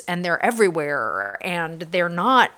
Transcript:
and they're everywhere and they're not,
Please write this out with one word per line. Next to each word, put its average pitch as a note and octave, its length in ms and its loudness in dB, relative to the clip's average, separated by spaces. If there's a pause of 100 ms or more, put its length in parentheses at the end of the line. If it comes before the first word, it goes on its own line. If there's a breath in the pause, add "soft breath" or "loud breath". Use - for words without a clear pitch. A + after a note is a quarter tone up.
and F3+ 180 -2
they're E3+ 180 0
everywhere D3 960 0
and E3 400 -6
they're F3 280 -2
not, G#3 480 2